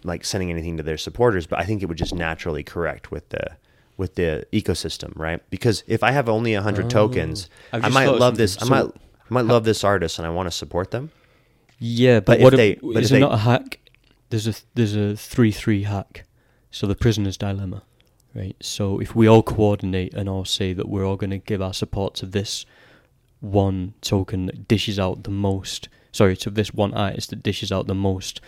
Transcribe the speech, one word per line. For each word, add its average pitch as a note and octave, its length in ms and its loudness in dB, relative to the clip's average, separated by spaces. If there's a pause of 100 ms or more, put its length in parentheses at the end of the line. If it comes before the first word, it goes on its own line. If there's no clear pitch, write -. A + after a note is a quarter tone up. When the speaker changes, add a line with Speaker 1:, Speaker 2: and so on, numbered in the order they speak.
Speaker 1:
like, F2 180 -6
sending F#2 260 -4
anything E2 280 -6
to D#2 60 -6
their D#2 140 -6
supporters, F#2 480 0
but D#2 140 -4
I E2+ 60 -2
think G2+ 180 -4
it F2 40 -4
would D#2+ 100 -6
just D#2+ 180 -4
naturally D#2+ 480 -4
correct - 480 -8
with D2+ 180 -10
the, - 280 -8 (400)
with F#2 180 -6
the D#2+ 380 -2
ecosystem, - 640 -4
right? D#2+ 320 -6
Because F#2+ 380 -2
if A2+ 160 0
I A#2 80 4
have C3 180 0
only A2+ 240 0
a G2 80 0
hundred G2+ 240 -2
Speaker 2:
Oh. - 40 -4
Speaker 1:
tokens, G#2 600 0 (240)
Speaker 2:
I've A2+ 100 -2
Speaker 1:
I G#2 40 0
Speaker 2:
just B2 80 2
Speaker 1:
might C3+ 100 4
Speaker 2:
thought C3+ 100 4
of A2+ 60 2
Speaker 1:
love B2 160 4
this, G#2 160 2
Speaker 2:
something. B2 240 0
Speaker 1:
I - 20 2
Speaker 2:
So G#2 60 0
Speaker 1:
might, - 80 -8
I - 400 -14
might B2 140 2
Speaker 2:
how B2 80 4
Speaker 1:
love A2+ 100 4
this A2 180 2
artist G2 340 0
and E2 80 -8
I E2 40 -4
wanna F2 220 -4
support E2+ 400 -6
them. C#3 200 -6 (680)
Speaker 2:
Yeah, A#2 420 4
but - 60 -14
Speaker 1:
But - 100 6
if - 80 6
Speaker 2:
what C3 80 12
if, C3+ 40 6
Speaker 1:
they, G#2+ 180 6
but A2+ 280 0
Speaker 2:
is - 40 2
Speaker 1:
if B2 40 2
Speaker 2:
it - 40 6
Speaker 1:
they B2+ 40 6
Speaker 2:
not C#3 140 6
a B2 60 2
hack? A#2+ 400 0 (500)
There's A2+ 180 -4
a, G#2+ 60 -2 (220)
there's G#2+ 200 2
a G#2 220 -2
three A#2 340 2
three G2+ 320 -2
hack. G2+ 400 -6 (480)
So - 160 -6
the G2 80 -2
prisoner's G#2 400 0
dilemma, G2 480 -6 (500)
right? G2+ 280 -10
So G2 400 -4
if - 140 -6
we A2+ 120 8
all A2+ 160 10
coordinate G2+ 680 0
and G2+ 160 -4
all F#2+ 160 -4
say F#2+ 280 -2
that F#2+ 140 -6
we're G2 180 -2
all G2 120 -2
gonna G2 200 -4
give G2 240 -4
our F#2 120 -4
support - 420 -4
to - 100 -10
this G2 400 -6 (760)
one G2 640 0
token F#2 440 -2
that - 220 -10
dishes G2+ 320 0
out F#2+ 240 -2
the G2+ 80 -8
most, G2 580 -4 (220)
sorry, F#2+ 260 4
to - 120 -8
this G#2 240 -2
one G#2 200 0
artist G#2 380 -4
that A2 120 -10
dishes G2+ 280 -4
out F#2+ 160 -2
the G2 80 -2
most F#2+ 520 -4